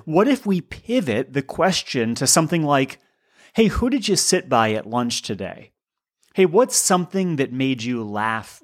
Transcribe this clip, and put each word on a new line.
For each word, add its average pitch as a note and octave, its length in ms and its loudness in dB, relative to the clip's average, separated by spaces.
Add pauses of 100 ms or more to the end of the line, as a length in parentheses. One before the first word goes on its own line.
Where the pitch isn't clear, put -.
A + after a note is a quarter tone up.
"What F3+ 240 2
if C#4 180 0
we F#3+ 140 2
pivot C#3 720 -4
the C#3 120 -2
question C#3 720 -2
to C3+ 120 -2
something E3 360 2
like, C#3 360 0 (540)
'Hey, A3+ 140 4
who A#3+ 220 0
did B3 180 -2
you G3 80 2
sit D#3+ 340 0
by A2+ 240 2
at G#2+ 160 -6
lunch A#2+ 320 -2
today?' G2 480 -10 (640)
Hey, F#3 120 4
what's A#3 280 2
something F3+ 600 0
that C3 180 -2
made C3 300 -2
you A#2+ 200 -4
laugh G#2+ 600 -4